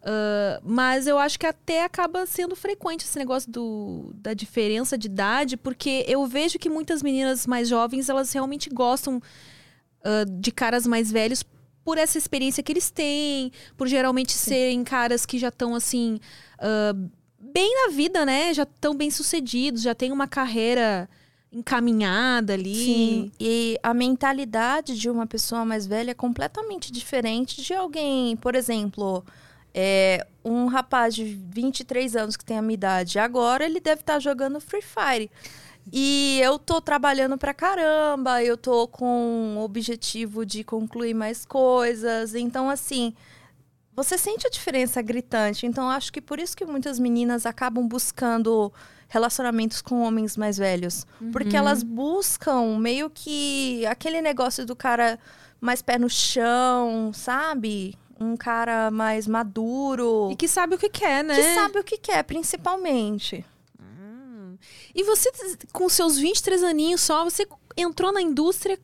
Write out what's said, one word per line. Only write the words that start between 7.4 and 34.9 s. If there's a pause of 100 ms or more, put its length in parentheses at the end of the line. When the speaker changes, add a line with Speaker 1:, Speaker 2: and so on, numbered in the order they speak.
Speaker 1:
mais
jovens,
elas
realmente
gostam, (800)
ah,
de
caras
mais
velhos (400)
por
essa
experiência
que
eles
têm, (260)
por
geralmente
Speaker 2:
Sim.
Speaker 1:
serem
caras
que
já
tão,
assim, (400)
ah, (460)
bem (140)
na
vida,
né?
Já
tão
bem
sucedidos,
já
têm
uma
carreira (440)
encaminhada
ali.
Speaker 2:
Sim,
e
a
mentalidade
de
uma
pessoa
mais
velha
é
completamente
diferente
de
alguém,
por
exemplo, (500)
é, (180)
um
rapaz
de
vinte
e
três
anos
que
tem
a
minha
idade
agora,
ele
deve
tá
jogando
Free
Fire. (600)